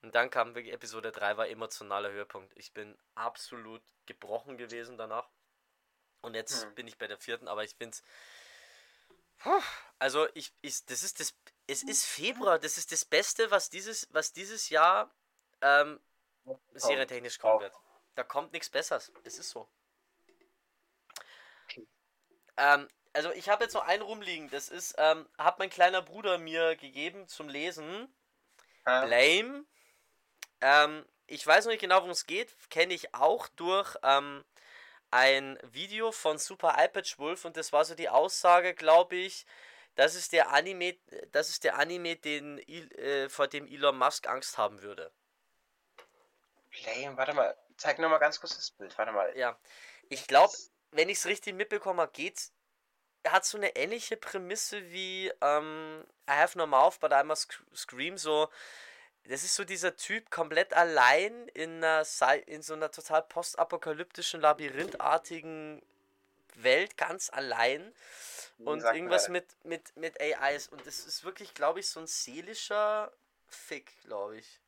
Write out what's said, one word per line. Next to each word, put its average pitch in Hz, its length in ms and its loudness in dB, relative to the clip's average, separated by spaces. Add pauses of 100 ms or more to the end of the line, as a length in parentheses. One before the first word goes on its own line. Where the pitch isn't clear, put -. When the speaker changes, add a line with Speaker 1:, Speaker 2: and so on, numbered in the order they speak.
Speaker 1:
Und 113 120 -20
dann 120 160 4
kam 120 240 -2
wirklich 117 200 -12
Episode 110 380 -12
drei, 101 240 -2
war 110 120 -2
emotionaler 101 640 -8
Höhepunkt. 101 460 -14
Ich - 160 -20
bin 107 240 -16 (180)
absolut 113 680 -12 (240)
gebrochen 113 520 -10
gewesen 117 380 -14
danach. 110 320 -10 (960)
Und 117 120 -16
jetzt 110 300 -8
Speaker 2:
Hm. 104 100 -18
Speaker 1:
bin 117 140 -14
ich 110 100 -20
bei 110 100 -10
der 101 100 -12
vierten, 120 300 -10
aber 107 160 -6
ich - 100 -14
find's, 117 280 -16 (1400)
puh, 349 220 2 (380)
also 143 360 0
ich, - 180 -14 (100)
ich, - 240 -8
das 127 160 -8
ist - 180 -8
das, - 140 -8 (320)
es 139 160 -6
ist 262 240 -2
Februar, 202 520 0
das 156 200 -4
ist - 140 -8
das 160 120 -2
Beste, 208 460 2
was 190 200 2
dieses, 196 420 -10
was 151 200 0
dieses 202 380 -8
Jahr, 175 400 4 (500)
ähm, 143 400 4 (440)
Speaker 2:
Kommt. 131 160 -12 (140)
Speaker 1:
serientechnisch 127 640 -2
kommen 110 180 4
Speaker 2:
Auch. 104 40 2
Speaker 1:
wird. 98 140 -10 (400)
Da 127 100 -4
kommt 156 280 -6
nichts 160 180 -10
Besseres, 143 420 -4 (120)
es - 140 -16
ist - 120 -12
so. 110 180 -14 (2000)
Speaker 2:
Okay. - 220 -18 (680)
Speaker 1:
Ähm, 143 320 4 (260)
also 156 180 0
ich 180 160 -8
hab 208 120 4
jetzt 220 140 -2
noch - 120 0
einen 202 160 0
rumliegen, 190 480 -10
das 139 180 -8
ist, - 300 -12
ähm, 156 300 4 (100)
hat 160 200 2
mein 190 120 -4
kleiner 185 320 -4
Bruder 185 360 -4
mir 165 380 0
gegeben 156 520 -12
zum 151 200 -14
Lesen. 160 640 -10 (720)
Speaker 2:
Ah. 127 220 2
Speaker 1:
Blame. 185 580 2 (960)
Ähm, 147 440 4 (220)
ich - 180 -12
weiß 175 200 6
noch 226 80 -2
nicht 214 80 -4
genau, 190 180 4
worum 180 120 0
es - 160 -6
geht, 208 280 -6 (160)
kenn 170 220 2
ich - 220 -8
auch 156 340 2
durch, 185 560 -2
ähm, 143 400 2 (640)
ein 135 520 4
Video 196 480 -6
von 156 280 -2
Super - 400 0
iPad - 400 0
Wolf 160 260 -6
und 165 140 -8
das 160 120 -6
war 151 140 6
so 165 100 -4
die 165 140 -4
Aussage, 175 640 6
glaub 170 400 6
ich, 185 320 -6 (500)
das 156 200 4
ist 175 180 -8
der 160 200 6
Anime, 180 440 0 (360)
das 151 180 0
ist - 140 -8
der - 120 0
Anime, 170 400 -2
den 147 400 -6 (100)
Il-, 165 320 -18
äh, 135 300 -2
vor 139 180 0
dem 143 200 -8
Elon 139 320 0
Musk 131 280 2
Angst - 300 -4
haben 104 240 0
würde. 95 320 -14 (1600)
Speaker 2:
Blame, 127 480 -8
warte 139 160 -2
mal, 123 200 2 (220)
zeig 151 220 -2
noch 165 100 2
mal 156 100 6
ganz 151 220 2
kurz - 160 -8
das - 140 -10
Bild, - 260 -16
warte 110 160 -2
mal. 98 240 0
Speaker 1:
Ja, 123 220 -2 (500)
ich - 180 -8
glaub, 160 260 10
Speaker 2:
Das - 180 -16 (220)
Speaker 1:
wenn 165 180 2
ich's 190 160 -2
richtig 185 280 -4
mitbekommen 202 460 -2
hab, 156 140 0
geht's, - 400 -10 (760)
hat 185 160 4
so - 140 -4
eine 202 180 -2
ähnliche 220 400 -4
Prämisse 190 760 -8
wie, 185 400 -6 (120)
ähm, 156 640 -2 (200)
I - 60 0
Have 156 240 4
No 165 100 0
Mouth, 147 340 6
but 147 120 2
I 143 100 6
Must 151 300 -2
Sc-, - 240 -20
Scream, 147 400 -10
so, 156 320 0 (760)
das 135 200 -6
ist 190 100 0
so 202 80 -2
dieser 180 340 -4
Typ 220 360 -8
komplett 160 420 0
allein 170 760 6
in 165 340 -8
einer 160 200 4
Sci-, 139 420 2
in 151 160 -14
so 156 120 -10
einer 156 160 -4
total 156 320 0
postapokalyptischen, 170 1160 -6
labyrinthartigen 156 1400 0 (760)
Welt, 135 400 2
ganz 170 340 -4
allein. 135 640 -2 (640)
Speaker 2:
Wie 113 60 -20
Speaker 1:
Und 147 160 -4
Speaker 2:
sagt 117 100 4
man 117 60 2
Speaker 1:
irgendwas 175 260 2
Speaker 2:
das? 202 80 -2
Speaker 1:
mit, - 340 -6
mit, 165 320 -10
mit 160 240 -10
A 147 280 0
Is. 143 180 -4
Und 139 220 -20
das - 180 -12
ist - 160 -10
wirklich, 185 320 -14
glaub 160 240 0
ich, 202 100 -6
so 160 120 -8
ein 160 80 -12
seelischer 214 1040 -4 (340)
Fick, - 460 -16 (100)
glaub 104 300 -8
ich. - 360 -20